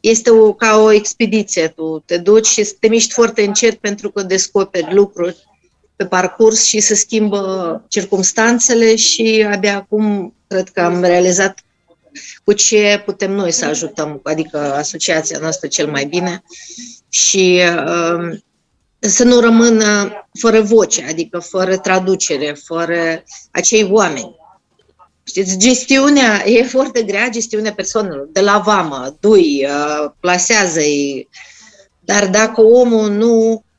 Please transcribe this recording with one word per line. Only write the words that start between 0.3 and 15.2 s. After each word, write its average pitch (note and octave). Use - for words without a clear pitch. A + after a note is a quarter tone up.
o, A3
ca A3
o A3
expediție, G#3
tu D#3+
te F3
duci G#3+
și G#3+
te A3
miști A3
foarte A3+
încet G#3
pentru G#3
că G3+
descoperi F#3
lucruri F#3+
pe G3
parcurs F#3+
și G#3+
se G#3+
schimbă G3
circumstanțele A3+
și A3
abia G3+
acum G3+
cred F#3
că -
am F3
realizat F3+
cu G#3
ce G#3
putem G3
noi G3
să -
ajutăm, D3+
adică D#3
asociația D#3